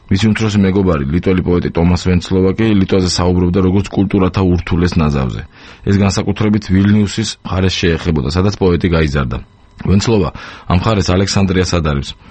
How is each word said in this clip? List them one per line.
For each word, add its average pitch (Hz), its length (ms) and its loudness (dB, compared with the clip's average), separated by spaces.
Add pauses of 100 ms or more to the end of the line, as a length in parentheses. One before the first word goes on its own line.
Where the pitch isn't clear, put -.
მისი 98 240 0
უმცროსი 107 340 0
მეგობარი, 92 460 2
ლიტველი 87 360 0
პოეტი 87 280 0
ტომას 87 340 0
ვენცლოვა 92 480 0
კი 113 180 0
ლიტვაზე 95 380 2
საუბრობდა 90 520 0
როგორც 92 280 2
კულტურათა 95 540 0
ურთულეს 87 520 0
ნაზავზე. 67 480 -2 (380)
ეს 98 160 0
განსაკუთრებით 104 720 0
ვილნიუსის 104 680 2
მხარეს 92 380 -2
შეეხებოდა, 80 540 0
სადაც 92 280 0
პოეტი 90 320 2
გაიზარდა. 71 500 0 (400)
ვენცლოვა 101 500 0 (340)
ამ - 140 0
მხარეს 98 320 0
ალექსანდრიას 92 640 0
ადარებს, 76 420 -2 (160)